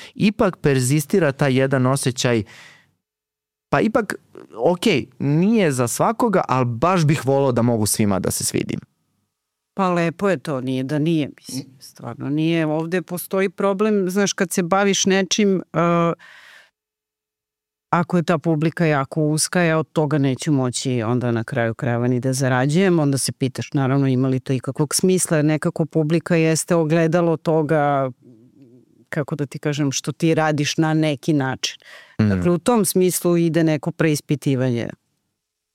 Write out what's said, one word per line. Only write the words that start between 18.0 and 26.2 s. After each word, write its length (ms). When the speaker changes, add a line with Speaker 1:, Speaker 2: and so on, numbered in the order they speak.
Speaker 2:
je 60
ta 140
publika 480
jako 380
uska, 380
ja 160
od 120
toga 280
neću 340
moći 500
onda 300
na 120
kraju 300
krajeva 340
ni 120
da 140
zarađujem, 640
onda 180
se 140
pitaš 420
naravno 340
ima 200
li 120
to 140
ikakvog 420
smisla, 420
jer 80
nekako 400
publika 500